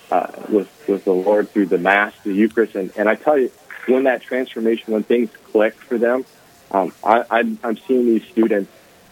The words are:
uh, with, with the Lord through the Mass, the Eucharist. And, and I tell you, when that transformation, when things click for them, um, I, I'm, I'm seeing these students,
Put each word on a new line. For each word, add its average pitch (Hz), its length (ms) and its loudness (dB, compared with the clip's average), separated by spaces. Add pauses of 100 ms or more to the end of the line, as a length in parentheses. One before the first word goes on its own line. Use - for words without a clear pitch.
(100)
uh, - 180 0 (200)
with, 98 220 0 (180)
with 98 160 -2
the 98 80 2
Lord 101 380 0
through 101 160 0
the 90 120 0
Mass, 101 440 2
the 104 100 -6
Eucharist. 107 440 0
And, 95 200 -6
and 104 120 0
I 107 80 2
tell 151 200 0
you, 127 140 0 (360)
when 131 180 2
that 127 180 0
transformation, 113 720 -4
when 107 100 0
things 120 260 0 (220)
click 107 240 2
for - 240 -6
them, 120 260 0 (460)
um, 95 220 0 (100)
I, 117 260 2
I'm, 113 360 -2
I'm 113 140 -4
seeing 127 280 0
these 113 200 2
students, 107 440 0 (420)